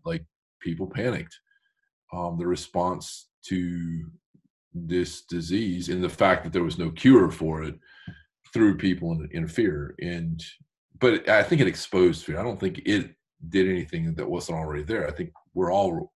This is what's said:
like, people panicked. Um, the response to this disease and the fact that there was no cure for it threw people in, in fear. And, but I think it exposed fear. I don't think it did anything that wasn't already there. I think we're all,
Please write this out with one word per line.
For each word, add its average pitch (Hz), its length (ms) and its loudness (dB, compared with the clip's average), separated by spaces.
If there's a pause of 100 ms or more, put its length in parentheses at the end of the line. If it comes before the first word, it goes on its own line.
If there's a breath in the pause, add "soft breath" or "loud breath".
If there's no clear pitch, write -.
like, 165 200 -6 (360)
people 85 280 -6
panicked. 104 460 -6 (760)
Um, 87 260 -4
the 87 80 -2
response - 840 -4 (200)
to 85 600 -4 (640)
this 87 500 -4
disease 87 640 -4
and 90 140 -2
the 87 60 0
fact 92 360 4
that 82 80 -8
there 90 100 2
was 80 160 -4
no 82 120 -2
cure 101 420 6
for 80 320 -4
it 76 100 -8 (800 loud breath)
threw 104 220 6
people 85 360 0
in, 78 200 -4
in 82 160 -4
fear. 76 520 0
And, 82 420 -6 (580)
but 120 280 4
I 104 140 8
think 151 180 2
it 107 60 6
exposed - 580 2
fear. 78 140 -6
I 101 60 -4
don't 120 160 -6
think 95 260 -4
it 98 240 0 (380)
did 95 200 4
anything 82 460 -2
that 78 160 -6
wasn't 82 280 -4
already 76 260 -4
there. 87 240 -2
I - 20 -6
think 117 200 -8 (220)
we're 90 200 0
all, 92 420 0